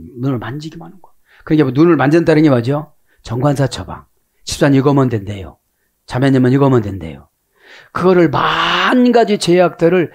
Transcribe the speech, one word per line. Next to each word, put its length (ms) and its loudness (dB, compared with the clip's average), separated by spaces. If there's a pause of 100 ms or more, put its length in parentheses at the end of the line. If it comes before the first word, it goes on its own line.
(200)
눈을 180 -4
만지기만 480 -12
하는 160 -20
거. 100 -20 (320)
그러니까 200 2
뭐 80 -4
눈을 240 4
만진다는 460 2
게 80 4
뭐죠? 440 -2 (280)
정관사 440 -2
처방. 400 -12 (380)
집사님 340 0
이거면 300 2
된대요. 500 -10 (480)
자매님은 460 0
이거면 300 2
된대요. 460 -12 (640)
그거를 380 2
만 840 0
가지 260 2
제약들을 760 0